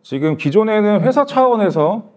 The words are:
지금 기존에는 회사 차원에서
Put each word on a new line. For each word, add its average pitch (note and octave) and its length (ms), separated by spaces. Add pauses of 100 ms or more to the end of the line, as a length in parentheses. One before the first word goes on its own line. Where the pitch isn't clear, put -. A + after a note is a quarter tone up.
지금 C#3+ 340
기존에는 G#3 680
회사 C4+ 240
차원에서 G#3+ 800 (120)